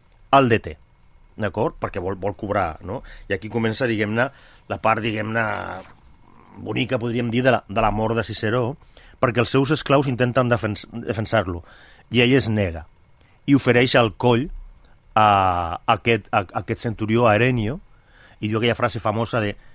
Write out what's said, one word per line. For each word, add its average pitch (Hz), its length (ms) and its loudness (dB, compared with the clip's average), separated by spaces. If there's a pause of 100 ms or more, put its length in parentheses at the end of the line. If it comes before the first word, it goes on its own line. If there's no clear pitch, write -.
(320)
el 139 160 8
deté. 98 280 0 (600)
D'acord? 107 460 -2
Perquè 104 180 -6
vol, 92 140 -4
vol 95 240 -6
cobrar, 95 480 -2
no? 104 160 -10 (260)
I 98 60 -4
aquí 104 160 -8
comença, 113 400 -2
diguem-ne, 110 380 0 (420)
la 98 80 -6
part, 110 240 0
diguem-ne, 110 400 -2 (1200)
bonica, 117 400 -4
podríem 120 320 -4
dir, 123 80 2
de 127 140 0
la, - 100 -6
de 101 160 -4
la 110 80 2
mort 110 240 -2
de 113 80 -2
Ciceró, 117 540 -4 (420)
perquè 120 240 2
els 110 80 -4
seus 135 240 2
esclaus 139 320 2
intenten 123 420 0
defens-, 110 440 -2
defensar-lo, 101 720 -2 (500)
i 120 80 4
ell 123 160 4
es - 100 0
nega, 92 380 -2 (600)
i 139 100 6
ofereix 123 400 4
el 113 160 4
coll 123 320 2 (720)
a 95 720 4
aquest, 113 440 0
a, 107 160 0
a 113 160 -6
aquest - 240 -8
centurió, 110 400 0
a 107 80 6
Herenio, 120 460 0 (580)
i 107 100 -6
diu 110 120 -2
aquella 113 180 0
frase 117 240 -2
famosa 113 400 -2
de 101 140 -4 (180)